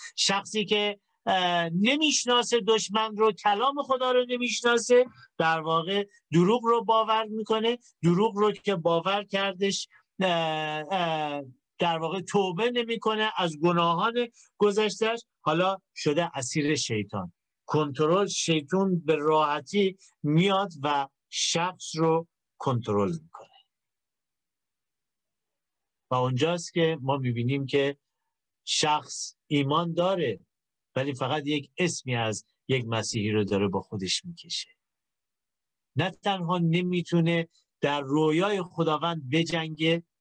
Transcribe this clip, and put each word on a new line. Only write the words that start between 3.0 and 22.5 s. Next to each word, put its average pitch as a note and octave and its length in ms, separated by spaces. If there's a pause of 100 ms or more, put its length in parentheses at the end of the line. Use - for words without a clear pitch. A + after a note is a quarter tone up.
رو، A3 140
کلام B3 520
خدا B3+ 280
رو B3 180
نمیشناسه، A#3+ 760 (320)
در D#3+ 220
واقع E3 480 (240)
دروغ F#3+ 340
رو A#3 180
باور A3 420
می‌کنه. A3 520 (260)
دروغ G3 340
رو G#3 140
که G3 240
باور E3+ 480
کردش، G3 640 (320)
اه، D#3 720
اه، D#3 500 (380)
در E3+ 180
واقع E3 240
توبه F#3+ 500
نمی‌کنه A3 640
از E3+ 240
گناهان F3 680 (300)
گذشته‌اش، G#3+ 640 (180)
حالا F3+ 360 (180)
شده D#3 420
اسیر C#3+ 380
شیطان. G#2 580 (320)
کنترل، D#3 640
شیطان F3+ 720
به D3+ 160
راحتی D#3 840 (260)
میاد F#3+ 480 (100)
و C#3+ 260 (220)
شخص - 640
رو E3 320 (300)